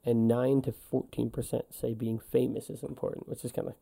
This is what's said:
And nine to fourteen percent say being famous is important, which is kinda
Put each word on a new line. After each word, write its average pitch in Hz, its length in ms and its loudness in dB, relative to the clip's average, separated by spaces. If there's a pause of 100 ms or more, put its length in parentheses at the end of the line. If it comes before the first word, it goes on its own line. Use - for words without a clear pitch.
And 117 220 6
nine 127 340 4
to 127 100 -2
fourteen - 580 -2
percent - 420 -4
say 120 220 -4
being 113 260 -2
famous - 500 0
is - 140 -8
important, - 440 -6
which - 160 -8
is 120 80 -6
kinda - 300 -4